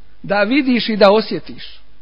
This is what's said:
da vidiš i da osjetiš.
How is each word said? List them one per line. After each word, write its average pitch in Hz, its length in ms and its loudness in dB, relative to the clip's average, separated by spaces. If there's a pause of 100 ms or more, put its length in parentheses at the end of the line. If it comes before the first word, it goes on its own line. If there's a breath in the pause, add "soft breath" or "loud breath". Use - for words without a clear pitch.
(220)
da 196 200 0
vidiš 254 460 0
i 220 80 -2
da 196 160 8
osjetiš. - 680 -4 (220)